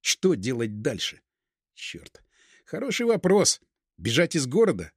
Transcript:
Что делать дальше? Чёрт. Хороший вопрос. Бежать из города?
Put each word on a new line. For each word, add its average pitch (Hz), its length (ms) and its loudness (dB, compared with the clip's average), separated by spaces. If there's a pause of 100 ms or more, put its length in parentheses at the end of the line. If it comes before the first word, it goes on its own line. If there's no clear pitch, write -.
Что - 340 0
делать 110 460 -4
дальше? 113 400 -6 (540)
Чёрт. - 480 -16 (420)
Хороший 240 400 -4
вопрос. 196 560 4 (380)
Бежать 123 360 0
из 143 120 0
города? 135 500 0